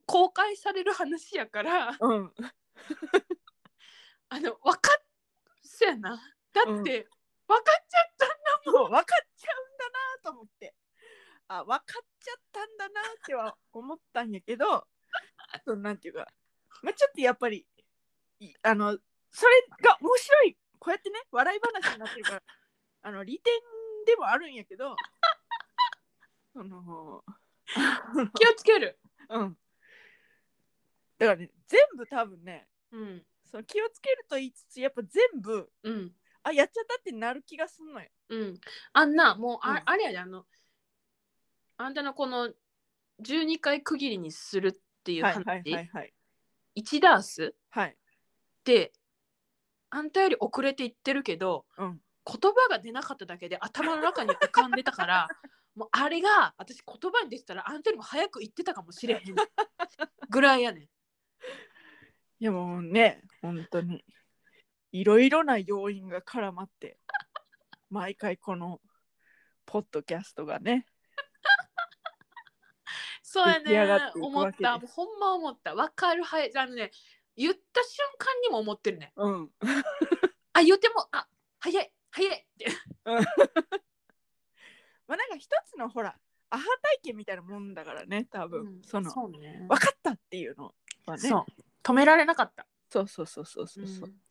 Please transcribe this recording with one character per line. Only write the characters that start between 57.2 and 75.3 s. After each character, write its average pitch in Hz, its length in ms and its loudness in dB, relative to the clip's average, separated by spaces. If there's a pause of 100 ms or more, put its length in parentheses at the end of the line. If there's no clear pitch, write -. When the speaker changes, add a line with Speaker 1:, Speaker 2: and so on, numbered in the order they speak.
Speaker 1:
に 262 60 -12
出 175 80 -12
て - 60 -20
た 190 100 -12
ら 190 140 -10
あ 302 100 -8
ん 294 40 -16
た 440 80 0
よ 440 40 -2
り - 40 -8
も 214 40 -16
早 311 260 -4
く 220 120 -16
言 214 80 -12
っ - 40 -20
て 349 120 -10
た 359 80 -4
か 196 100 -14
も 165 100 -20
し - 140 -10
れ 233 100 0
へ - 20 -8
ん 190 160 -12 (920)
ぐ 226 120 2
ら 269 160 8
い 247 60 2
や 233 100 -2
ね 160 80 -18
ん。 - 40 -20
Speaker 2:
い - 40 -20 (1500)
や、 220 140 -2
も 175 260 -4
う 175 40 -6
ね、 175 400 2 (200)
本 170 280 -8
当 175 120 -2
に。 175 220 -8 (880)
い 185 120 -4
ろ 214 140 8
い 262 100 10
ろ 311 160 4
な 262 140 2
要 196 320 -6
因 190 180 -12
が 180 140 -8
絡 208 300 -6
ま 180 120 -12
っ - 60 -16 (100)
て、 - 180 -18 (920)
毎 196 260 -8
回 190 220 -4
こ 190 180 -8
の 175 240 -10 (840)
ポ 208 140 -4
ッ - 100 -8
ド 147 120 -6
キ - 120 -8
ャ 175 80 -6
ス - 120 -20
ト 151 120 -12
が 151 120 -8
ね、 240 280 -2 (2250)
Speaker 1:
そ 370 220 0
う 349 40 6
や 330 100 4
ね。 302 60 -8
Speaker 2:
出 302 60 -2
来 - 20 4
上 208 140 6
が 202 100 6
っ 190 160 0
て 339 60 -10
い - 40 -6
く - 20 -4
わ 277 280 -2
け - 0 -
で - 60 -20
す。 240 100 0
Speaker 1:
思 240 100 0
っ - 0 -
た。 - 0 -
も 240 60 -14
う - 20 -14
ほ 381 300 -10
ん - 20 -12
ま 392 160 0